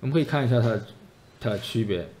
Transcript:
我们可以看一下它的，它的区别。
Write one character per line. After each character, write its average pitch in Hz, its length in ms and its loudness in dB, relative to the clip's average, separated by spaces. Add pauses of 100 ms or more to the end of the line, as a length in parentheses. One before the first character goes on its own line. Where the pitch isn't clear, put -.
我 127 60 -4
们 135 60 -2
可 160 60 4
以 151 60 2
看 143 200 0
一 117 40 2
下 123 100 4
它 117 80 4
的， 110 180 0 (540)
它 117 120 -4
的 101 80 -2
区 - 260 -2
别。 90 240 -2 (100)